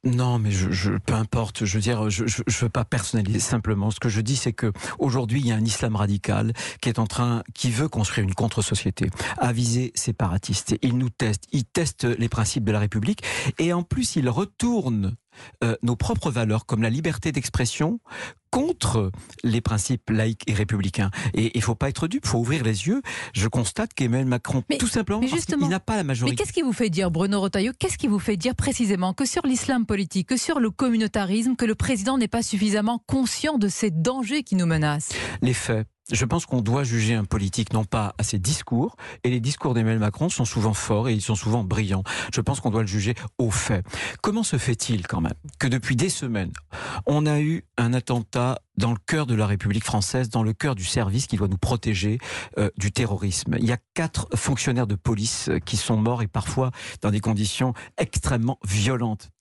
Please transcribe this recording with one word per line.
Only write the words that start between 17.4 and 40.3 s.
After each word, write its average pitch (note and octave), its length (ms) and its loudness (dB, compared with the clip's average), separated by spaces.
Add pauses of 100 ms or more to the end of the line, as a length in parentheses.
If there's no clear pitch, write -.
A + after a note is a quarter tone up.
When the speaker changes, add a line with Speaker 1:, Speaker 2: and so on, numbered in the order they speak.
Speaker 1:
contre F3 600 0 (320)
les A#2 160 2
principes A2+ 500 -2
laïques A2 380 0
et A2 60 0
républicains. G2 580 0 (220)
Et A2+ 240 2
il A2+ 40 2
faut A2+ 140 2
pas C#3 140 0
être D#3+ 180 -2
dupe, B3+ 180 -2
faut - 120 0
ouvrir B2+ 260 2
les A2 240 0
yeux. B3+ 140 2 (320)
Je G#2 160 2
constate E3 440 0
qu'Emmanuel C3 340 2
Macron, B2 420 0
Speaker 2:
Mais, C#4+ 80 0
Speaker 1:
tout A#3+ 100 0
simplement, G#3+ 320 0
Speaker 2:
mais B3 80 2
Speaker 1:
parce D#4+ 140 0
Speaker 2:
justement, D4 220 0
Speaker 1:
qu'il E3 80 2
n'a F#3 100 0
pas A3 160 -2
la F#3 80 0
majorité. B2+ 260 0
Speaker 2:
mais B2 60 -2
qu'est-ce - 160 -2
qui - 80 0
vous C4 100 2
fait G#3+ 180 0
dire, F3+ 220 0
Bruno G3 300 2
Retailleau, G3 360 0
qu'est-ce F#4 200 -2
qui D4 100 -2
vous G#3 120 2
fait G#3 180 0
dire A#3+ 180 -2
précisément G3 580 0
que C#4 120 0
sur E4 200 -2
l'islam B3+ 400 2
politique, G3 440 0
que C4 80 2
sur D4 240 0
le A3 80 4
communautarisme, A3 880 2
que A#3+ 80 2
le G#3+ 100 2
président B3+ 420 0
n'est A3+ 120 2
pas A#3 140 0
suffisamment G#3+ 640 2
conscient C4+ 520 0
de G#3 100 4
ces G3+ 240 0
dangers B3 520 0
qui - 120 -2
nous F3+ 100 4
menacent ? D#3 440 2 (320)
Speaker 1:
Les B2 120 2
faits. A2 320 0 (260)
Je A#2 140 2
pense E3 200 0
qu'on B2+ 160 0
doit B2 220 2
juger A#2 320 2
un G#2+ 80 0
politique G2 500 -2
non A2 100 2
pas G#2+ 360 -2
à G#2+ 40 0
ses G#2+ 140 -2
discours, D#3+ 580 0 (280)
et B2 80 2
les B2+ 80 2
discours C3 340 0
d'Emmanuel A2+ 260 4
Macron G#2+ 300 0
sont - 160 0